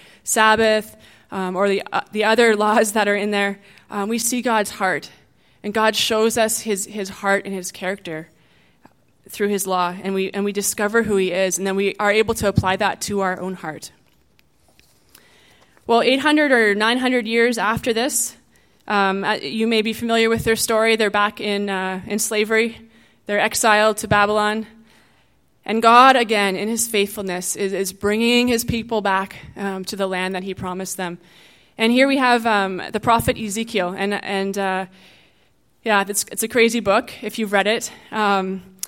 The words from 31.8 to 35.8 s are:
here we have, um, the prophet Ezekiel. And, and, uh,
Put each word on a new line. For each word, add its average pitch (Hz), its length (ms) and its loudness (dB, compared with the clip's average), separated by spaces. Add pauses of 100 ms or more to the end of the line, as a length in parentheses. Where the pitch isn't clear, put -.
here 269 160 4
we 269 80 2
have, 240 280 2
um, 196 360 0 (100)
the 214 80 -4
prophet 240 380 2
Ezekiel. 208 600 -4
And, 202 160 -2
and, 196 440 -4
uh, 190 280 -2 (1000)